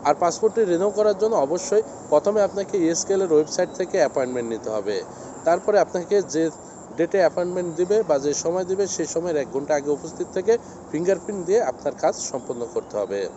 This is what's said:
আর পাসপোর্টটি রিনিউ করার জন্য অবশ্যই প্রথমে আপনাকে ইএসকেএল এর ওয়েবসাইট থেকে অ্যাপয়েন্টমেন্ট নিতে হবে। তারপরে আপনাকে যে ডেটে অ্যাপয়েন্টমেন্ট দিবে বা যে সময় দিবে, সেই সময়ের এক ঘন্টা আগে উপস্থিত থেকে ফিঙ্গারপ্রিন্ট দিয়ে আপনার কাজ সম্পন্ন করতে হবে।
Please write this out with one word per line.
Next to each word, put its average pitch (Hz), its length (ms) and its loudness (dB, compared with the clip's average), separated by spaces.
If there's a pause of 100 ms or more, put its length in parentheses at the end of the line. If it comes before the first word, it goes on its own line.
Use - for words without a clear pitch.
আর 147 160 6
পাসপোর্টটি 208 440 2
রিনিউ 180 260 2
করার 208 280 2
জন্য 220 180 2
অবশ্যই 175 460 2 (260)
প্রথমে 202 340 4
আপনাকে 190 360 0
ইএসকেএল 170 440 2
এর 175 100 2
ওয়েবসাইট 156 420 2
থেকে 185 240 -4
অ্যাপয়েন্টমেন্ট 127 520 0
নিতে 110 200 -4
হবে। 104 320 -2 (420)
তারপরে 180 360 4
আপনাকে 180 420 0
যে 156 280 0 (460)
ডেটে 170 220 2
অ্যাপয়েন্টমেন্ট 180 580 0
দিবে 190 260 2
বা 147 160 2
যে 143 160 0
সময় 175 300 -2
দিবে, 190 220 0
সেই 165 200 -4
সময়ের 170 300 -2
এক 131 160 -2
ঘন্টা 143 220 -2
আগে 143 160 0
উপস্থিত 160 440 -4
থেকে 208 240 2 (340)
ফিঙ্গারপ্রিন্ট 185 540 0
দিয়ে 208 160 4
আপনার 135 380 -2
কাজ 165 140 2
সম্পন্ন 120 600 -6
করতে 107 220 -4
হবে। 98 400 -2